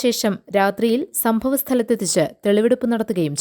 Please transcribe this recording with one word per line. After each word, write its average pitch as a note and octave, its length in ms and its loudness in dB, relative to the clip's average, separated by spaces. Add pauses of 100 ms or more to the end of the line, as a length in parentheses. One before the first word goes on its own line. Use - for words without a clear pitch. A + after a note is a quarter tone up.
ശേഷം A3+ 320 0 (220)
രാത്രിയിൽ G3+ 440 2 (220)
സംഭവസ്ഥലത്തെത്തിച്ച് A3+ 1000 0 (200)
തെളിവെടുപ്പ് A3+ 480 2
നടത്തുകയും F#3 480 -2